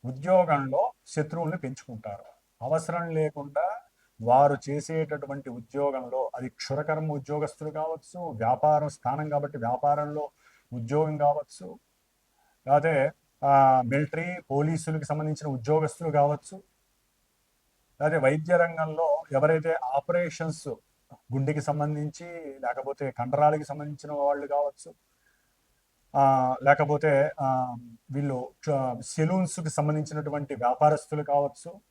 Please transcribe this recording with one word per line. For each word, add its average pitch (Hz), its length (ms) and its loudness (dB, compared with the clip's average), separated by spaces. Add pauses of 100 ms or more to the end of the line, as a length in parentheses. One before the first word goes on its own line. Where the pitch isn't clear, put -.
ఉద్యోగంలో 151 840 2 (140)
శత్రువుల్ని 160 500 -4
పెంచుకుంటారు. 117 640 -10 (380)
అవసరం 165 480 -2
లేకుండా 156 680 -2 (420)
వారు 135 360 6 (120)
చేసేటటువంటి 143 800 -6
ఉద్యోగంలో, 127 880 -4
అది 123 140 -8
క్షురకర్మ 156 640 -4
ఉద్యోగస్తులు 147 600 -6
కావచ్చు, 160 480 -8
వ్యాపారం 147 680 2
స్థానం 147 400 -4
కాబట్టి 143 280 -4
వ్యాపారంలో 147 760 -2 (420)
ఉద్యోగం 147 440 -2
కావచ్చు, 147 640 -2 (880)
లేకపోతే, 143 440 4 (320)
ఆ, 135 380 8
మిలిటరీ, 151 540 -2 (160)
పోలీసులకు 156 520 0
సంబంధించిన 151 500 -4
ఉద్యోగస్తులు 151 580 0
కావచ్చు, 147 520 0 (1400)
లేకపోతే 156 160 2
వైద్య 156 400 4
రంగంలో 160 720 0
ఎవరైతే 156 520 2
ఆపరేషన్స్, 156 840 -4 (460)
గుండెకి 135 480 -4
సంబంధించి, 147 640 -4 (340)
లేకపోతే 131 520 -4
కండరాలకి 147 540 2
సంబంధించిన 147 480 -10
వాళ్ళు 143 340 0
కావచ్చు, 143 460 -4 (1200)
ఆ, 131 480 4
లేకపోతే, 147 680 4 (100)
ఆ, 127 360 -2 (340)
వీళ్ళు 131 380 -4 (200)
చ-, 127 320 -2
సెలూన్స్కి 165 680 -2
సంబంధించినటువంటి 147 840 -4
వ్యాపారస్తులు 147 680 2
కావచ్చు 143 680 -2